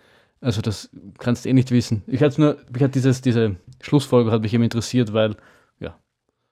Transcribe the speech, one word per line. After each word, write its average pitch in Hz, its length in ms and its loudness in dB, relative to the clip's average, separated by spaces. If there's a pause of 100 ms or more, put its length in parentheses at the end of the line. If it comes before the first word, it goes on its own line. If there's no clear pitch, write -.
(420)
Also 110 200 -4
das - 280 -6 (300)
kannst 120 260 -4
du - 40 -4
eh 123 40 0
nicht 131 180 2
wissen. 117 340 0
Ich 127 160 -4
hat's 143 160 2
nur, 147 200 2 (120)
mich 123 140 -2
hat 131 120 0
dieses, 131 260 2
diese 113 340 0 (240)
Schlussfolgerung 123 540 2
hat 113 80 0
mich 107 120 -2
eben 117 100 2
interessiert, 117 500 -2
weil, 107 240 0 (420)
ja. - 180 -12 (540)